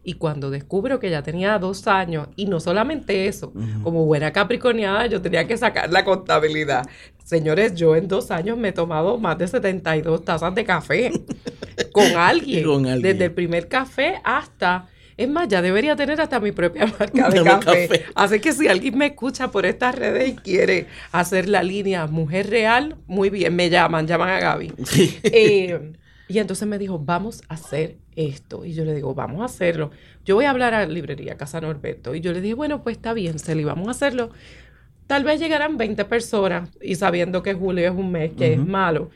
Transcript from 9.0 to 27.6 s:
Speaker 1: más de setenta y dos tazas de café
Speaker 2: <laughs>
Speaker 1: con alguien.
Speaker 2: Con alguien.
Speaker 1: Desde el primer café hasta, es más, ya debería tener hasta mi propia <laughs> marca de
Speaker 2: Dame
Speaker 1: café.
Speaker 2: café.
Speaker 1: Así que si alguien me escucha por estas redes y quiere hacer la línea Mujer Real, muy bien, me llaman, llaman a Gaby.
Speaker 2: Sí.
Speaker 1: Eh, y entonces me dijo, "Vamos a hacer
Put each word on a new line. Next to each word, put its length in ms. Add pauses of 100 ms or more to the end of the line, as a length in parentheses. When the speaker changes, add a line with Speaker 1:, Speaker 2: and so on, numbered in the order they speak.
Speaker 1:
más 200
de 80
setenta 500
y 60
dos 220
tazas 320
de 80
café 480 (400)
Speaker 2:
<laughs> 400
Speaker 1:
con 240
alguien. 480
Speaker 2:
Con 220
alguien. 160
Speaker 1:
Desde 240
el 40
primer 380
café 460 (100)
hasta, 640 (280)
es 120
más, 180
ya 160
debería 320
tener 260
hasta 200
mi 100
propia 360
<laughs> 120
marca 320
de 80
Speaker 2:
Dame 60
Speaker 1:
café. 440
Speaker 2:
café. 160 (120)
Speaker 1:
Así 240
que 120
si 140
alguien 320
me 80
escucha 460
por 140
estas 280
redes 360
y 40
quiere 540 (240)
hacer 360
la 140
línea 460
Mujer 420
Real, 460 (100)
muy 240
bien, 240
me 160
llaman, 380
llaman 220
a 100
Gaby. 320 (120)
Speaker 2:
Sí. 380
Speaker 1:
Eh, 680 (360)
y 100
entonces 280
me 120
dijo, 200
"Vamos 500
a 60
hacer 440 (180)